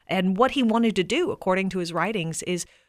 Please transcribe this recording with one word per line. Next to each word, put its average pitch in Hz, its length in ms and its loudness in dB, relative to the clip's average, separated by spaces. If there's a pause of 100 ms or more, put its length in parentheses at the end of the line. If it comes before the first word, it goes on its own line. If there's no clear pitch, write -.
And 185 280 0
what 247 160 4
he 262 120 0
wanted 226 320 2
to 196 80 2
do, 294 260 0
according 190 400 0
to 185 80 -6
his 170 160 -6
writings, 170 500 -4
is 175 220 -4 (240)